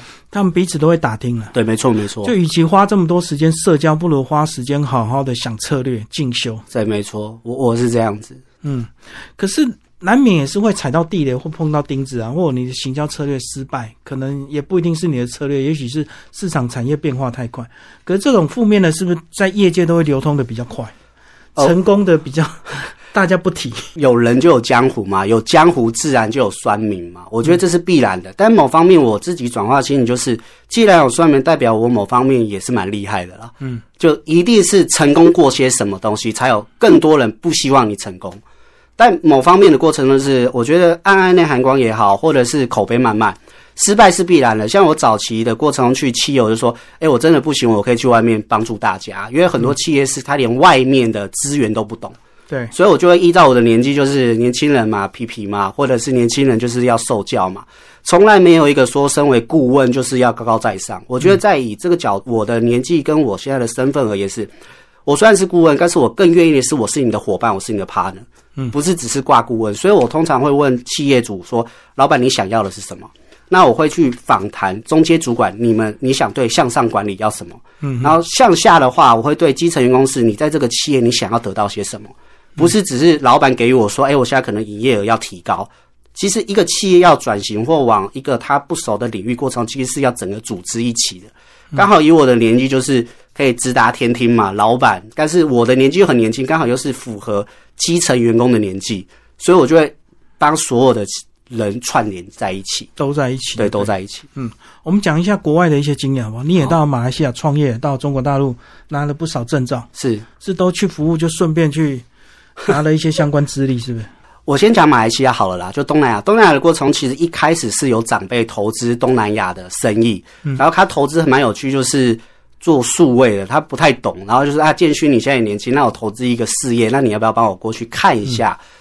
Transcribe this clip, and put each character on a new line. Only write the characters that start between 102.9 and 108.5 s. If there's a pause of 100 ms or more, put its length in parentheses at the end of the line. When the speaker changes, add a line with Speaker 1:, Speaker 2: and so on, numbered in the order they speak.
Speaker 1:
都
在
一
起。
Speaker 2:
对，
都
在
一
起。 (120)
Speaker 1:
嗯， (320)
我
们
讲
一
下
国
外
的
一
些
经
验
好
不
好？
你
也
到
马
来
西
亚
创
业，
Speaker 2:
好。
Speaker 1:
到
中
国
大
陆 (340)